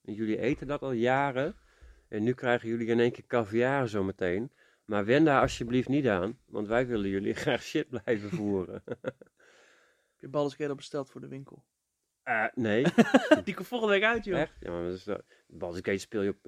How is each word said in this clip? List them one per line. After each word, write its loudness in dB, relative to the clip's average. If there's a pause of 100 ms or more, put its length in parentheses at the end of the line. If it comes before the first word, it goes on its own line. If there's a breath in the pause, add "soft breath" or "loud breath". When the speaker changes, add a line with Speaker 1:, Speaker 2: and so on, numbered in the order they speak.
Speaker 1:
En -10
jullie -2
eten -2
dat -4
al -4
jaren. 0 (540 soft breath)
En -4
nu 2
krijgen 0
jullie -2
in 4
één 4
keer -16
caviar 0
zometeen. -2 (340 soft breath)
Maar -2
wen 6
daar 6
alsjeblieft 0
niet 2
aan, 0
want -6
wij 0
willen -2
jullie -2
<laughs> -8
graag 0
shit -4
blijven -4
voeren." -2
<laughs> -14 (1200 soft breath)
Speaker 2:
Heb -20
je -16
Baldur's -2
Gate -4
al -6
besteld -8
voor -16
de -14
winkel? -16 (600)
Speaker 1:
Eh, 0 (100)
nee. 2 (300)
Speaker 2:
<laughs> 4
Die -4
komt -10
volgende 0
week 4
uit, 0
joh. -2
Speaker 1:
Echt? -4
Ja, -10
maar -4
dat -4
is -10
wel, -6 (260 soft breath)
Baldur's -10
Gate 0
speel -6
je 0
op -6
P -20